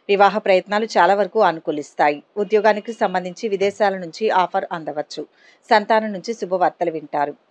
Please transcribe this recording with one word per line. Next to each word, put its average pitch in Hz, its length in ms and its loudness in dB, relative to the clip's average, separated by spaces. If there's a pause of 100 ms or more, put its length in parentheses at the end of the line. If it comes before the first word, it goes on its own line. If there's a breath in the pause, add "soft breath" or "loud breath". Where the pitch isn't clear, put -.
వివాహ 196 280 4
ప్రయత్నాలు 202 480 0
చాలా 190 300 4
వరకు 202 260 0
అనుకూలిస్తాయి. 156 840 -2 (140)
ఉద్యోగానికి 208 560 0
సంబంధించి 185 560 -4
విదేశాల 196 480 -2
నుంచి 180 320 -6
ఆఫర్ 185 420 0
అందవచ్చు. 151 520 -10 (460 soft breath)
సంతానం 214 440 2
నుంచి 196 200 -8
శుభవార్తలు 175 580 -2
వింటారు. 147 440 -4 (160)